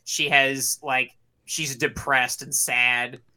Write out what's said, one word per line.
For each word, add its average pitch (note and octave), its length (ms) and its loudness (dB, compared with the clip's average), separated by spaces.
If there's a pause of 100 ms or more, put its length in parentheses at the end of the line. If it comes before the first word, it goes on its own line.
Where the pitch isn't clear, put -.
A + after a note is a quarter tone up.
She D3 240 -2
has, C3+ 520 2
like, C3 360 -2 (260)
she's C#3+ 320 -6
depressed C3 680 0
and C#3 140 -8
sad. B2 640 0 (180)